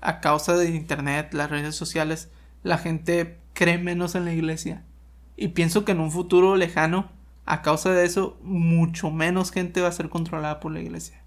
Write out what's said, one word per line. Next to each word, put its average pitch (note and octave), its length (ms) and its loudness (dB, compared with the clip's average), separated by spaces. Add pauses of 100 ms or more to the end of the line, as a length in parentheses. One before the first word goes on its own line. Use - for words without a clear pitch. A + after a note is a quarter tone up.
a E3 200 -4
causa D3+ 360 2
de F3 140 4
internet, D3+ 640 -4
las D3 160 -2
redes D3+ 240 -4
sociales, D#3+ 540 -4 (340)
la E3+ 160 0
gente E3+ 600 -2 (140)
cree E3+ 260 2
menos F3 360 -2
en F3+ 100 -2
la E3+ 80 -4
iglesia. D#3+ 520 -4 (520)
Y G3+ 120 -2
pienso E3+ 360 2
que G#3 80 2
en E3+ 80 2
un D#3+ 100 0
futuro F3+ 460 6
lejano, E3+ 540 0 (340)
a D3+ 180 -2
causa D3+ 300 2
de F3+ 140 6
eso, F#3+ 360 -2
mucho E3 680 2
menos F3 400 0
gente F3+ 300 -4
va F3+ 80 2
a E3+ 40 -4
ser E3 160 -6
controlada D#3 520 -6
por D#3+ 120 -8
la D#3+ 80 -8
iglesia. E3 460 -12